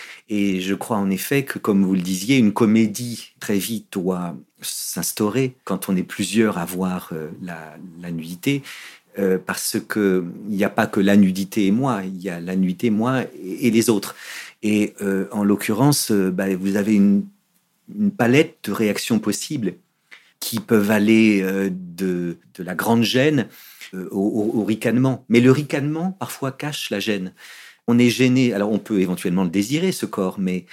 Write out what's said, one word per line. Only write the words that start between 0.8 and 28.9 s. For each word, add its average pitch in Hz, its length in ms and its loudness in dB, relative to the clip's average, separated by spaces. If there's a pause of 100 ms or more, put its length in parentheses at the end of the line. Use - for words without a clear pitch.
en 98 120 0
effet 135 340 0
que, - 140 -8
comme 98 240 2
vous 95 120 2
le 90 80 2
disiez, 95 340 0
une 107 160 6
comédie 110 880 0
très 101 180 -2
vite 101 320 -6
doit 87 460 -4 (240)
s'instaurer 110 1040 -2
quand 92 240 -4
on 95 80 2
est 85 80 0
plusieurs 101 540 0
à 85 80 -6
voir, 90 460 -6
euh, 78 180 -8 (120)
la, 80 320 -14 (260)
la 87 120 -10
nudité, 87 500 -4 (560)
euh, 92 260 2
parce - 320 -6 (120)
que 95 360 2 (240)
il 107 60 -4
n'y 98 80 0
a 98 80 0
pas 110 160 0
que 110 140 -2
la 101 160 4
nudité 95 500 2
et 98 60 2
moi, 117 320 0
il 95 180 -10
y 92 80 -8
a 87 80 -8
la 87 160 -6
nudité, 95 360 0
moi 117 340 0 (180)
et, 92 240 -4
et 113 60 4
les 110 180 4
autres. 101 240 -2 (480)
Et, 104 380 2
euh, 98 320 -2
en 104 100 -2
l'occurrence, 110 720 2
euh, 95 180 2
bah, 95 240 -2
vous 98 220 -2
avez 104 180 2
une, 101 320 4 (720)
une 101 140 0
palette 127 520 2
de 104 80 -4
réactions 104 460 0
possibles 107 560 -4 (640)
qui 110 220 -6
peuvent 107 320 2
aller, 107 500 6
euh, 98 300 -2
de, 87 640 -4 (160)
de 95 80 -14
la 85 140 -8
grande 117 260 2
gêne, 127 460 2 (460)
euh, 92 180 -10
au, 98 80 -2
au, 110 400 0
au 98 40 0
ricanement. 117 640 0
Mais 120 120 6
le 127 100 8
ricanement, 151 640 0
parfois, - 400 -8
cache - 380 -10
la 101 100 -2
gêne. 95 340 -4 (540)
On 120 100 4
est 123 120 6
gêné. 127 420 4
Alors, 101 180 0
on 104 80 2
peut 101 220 0